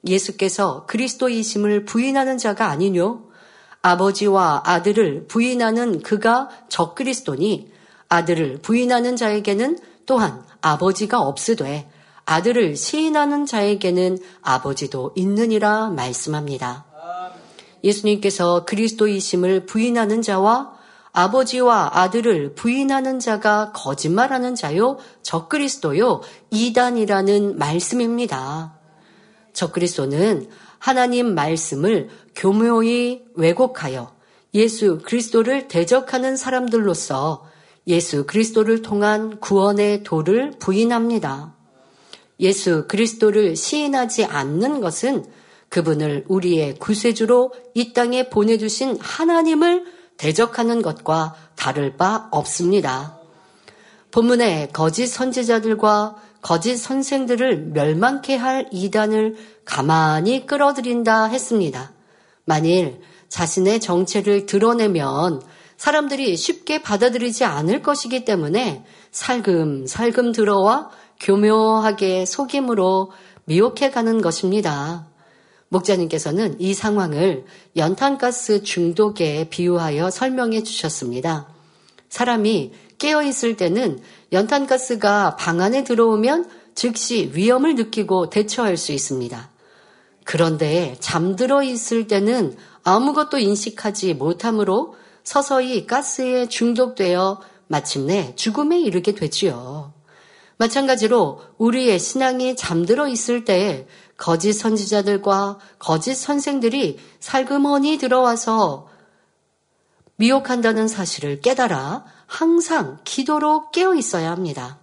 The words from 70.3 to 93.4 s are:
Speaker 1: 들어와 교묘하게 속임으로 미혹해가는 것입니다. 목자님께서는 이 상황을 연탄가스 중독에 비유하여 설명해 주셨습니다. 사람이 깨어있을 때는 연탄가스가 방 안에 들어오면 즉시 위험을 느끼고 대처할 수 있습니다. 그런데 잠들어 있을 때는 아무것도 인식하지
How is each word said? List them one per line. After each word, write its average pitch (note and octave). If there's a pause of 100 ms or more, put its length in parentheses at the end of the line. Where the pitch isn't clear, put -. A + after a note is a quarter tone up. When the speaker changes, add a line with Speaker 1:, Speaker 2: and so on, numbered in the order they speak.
Speaker 1:
들어와 G#3+ (300)
교묘하게 G#3
속임으로 G3 (340)
미혹해가는 A3+
것입니다. E3 (600)
목자님께서는 F3
이 F#3+
상황을 F3+ (320)
연탄가스 A#3
중독에 E3+
비유하여 F3
설명해 A#3+
주셨습니다. D3 (600)
사람이 A3 (260)
깨어있을 C#4+
때는 F3+ (320)
연탄가스가 G#3+
방 E3+
안에 B3
들어오면 A#3 (260)
즉시 A3+
위험을 B3+
느끼고 F#3+
대처할 G#3
수 D3
있습니다. B2 (720)
그런데 D#3+
잠들어 G3
있을 A#3
때는 G#3 (280)
아무것도 C#4
인식하지 G3+